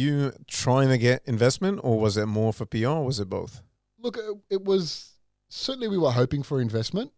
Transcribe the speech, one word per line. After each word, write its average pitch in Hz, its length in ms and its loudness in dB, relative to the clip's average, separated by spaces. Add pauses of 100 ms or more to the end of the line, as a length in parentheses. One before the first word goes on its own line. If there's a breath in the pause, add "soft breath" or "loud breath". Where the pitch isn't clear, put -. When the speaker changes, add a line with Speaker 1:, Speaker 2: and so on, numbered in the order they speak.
Speaker 1:
you 143 300 0 (140)
trying 131 420 2
to 127 80 4
get 120 280 2
investment, 131 580 2
or 113 160 2
was 107 180 2
it 107 100 0
more 110 260 0
for - 120 -8
P 113 200 -2
R, 147 120 0
or 151 80 -2
was 123 140 -4
it 98 100 -6
both? 92 320 -8 (380)
Speaker 2:
Look, 240 180 -6
it, 214 200 -8 (120)
it 190 160 -2
was, 190 480 -2 (360)
certainly 254 380 -6
we 196 100 0
were 156 140 4
hoping 127 320 2
for 135 180 -2
investment. 117 560 -2